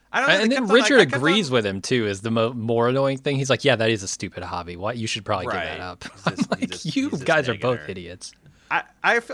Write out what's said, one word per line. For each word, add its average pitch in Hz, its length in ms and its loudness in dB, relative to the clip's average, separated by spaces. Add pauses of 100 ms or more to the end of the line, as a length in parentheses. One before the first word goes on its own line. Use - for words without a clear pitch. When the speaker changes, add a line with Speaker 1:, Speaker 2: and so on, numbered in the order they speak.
(120)
Speaker 1:
I 220 80 0
don't 262 100 2
know, 170 60 6
Speaker 2:
And 202 80 2
Speaker 1:
they 233 120 2
Speaker 2:
then 254 120 0
Speaker 1:
kept 190 40 0
on, 226 60 8
like, 277 60 6
Speaker 2:
Richard 294 160 6
Speaker 1:
I 175 60 8
kept 135 100 0
Speaker 2:
agrees 160 340 2
Speaker 1:
on 127 40 0
Speaker 2:
with 113 120 2
him, 98 160 -2
too, 120 240 0
is 98 160 -2
the 113 100 -6
mo-, 117 220 0
more 117 360 0
annoying 135 280 0
thing. 139 200 -2
He's 135 120 -2
like, 127 160 2
"Yeah, 131 120 6
that 110 120 2
is 104 140 0
a 92 40 -8
stupid - 360 -8
hobby. 87 320 -8
What? 107 220 -6
You 110 100 -4
should 101 180 -8
probably 98 220 -2
give 110 80 -4
that 80 240 -6
Speaker 1:
Right. - 0 -
Speaker 2:
up." 90 240 -12
<laughs> - 100 -16
Speaker 1:
He's - 100 -20
just, - 280 -2
Speaker 2:
I'm - 80 -2
Speaker 1:
he - 60 -10
Speaker 2:
like, - 60 -10
Speaker 1:
just, - 120 -12
he's 156 120 -6
Speaker 2:
"You 277 140 -2
Speaker 1:
just 143 160 -6
Speaker 2:
guys 156 240 2
are 113 40 -2
Speaker 1:
nagging 101 80 -8
Speaker 2:
both 120 180 0
Speaker 1:
her. 76 120 -12
Speaker 2:
idiots." 90 400 -14 (380)
Speaker 1:
I, 160 140 0 (200)
I 220 180 4
fe-, - 120 -14